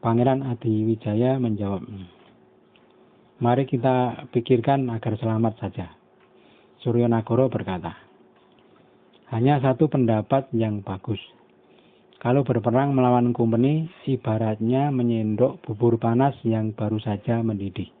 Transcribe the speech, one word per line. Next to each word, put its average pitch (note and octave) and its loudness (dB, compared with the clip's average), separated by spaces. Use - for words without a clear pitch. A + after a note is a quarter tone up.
Pangeran B2+ 2
Adiwijaya A2+ 0
menjawab, G2+ -4
"Mari B2 2
kita B2 -2
pikirkan B2+ 0
agar A2 -4
selamat A2+ 0
saja." F#2+ -10
Suryo A#2+ 2
Nagoro A#2 2
berkata, F#2 -6
"Hanya C3 2
satu C3 2
pendapat A#2+ 2
yang G#2+ -2
bagus. G2 -6
Kalau B2+ 2
berperang B2 0
melawan B2 4
Kumpeni, B2 0
ibaratnya A#2 -2
menyendok A#2 0
bubur A#2 2
panas A#2 2
yang A2 0
baru G#2+ -4
saja A2+ -2
mendidih. G2 -6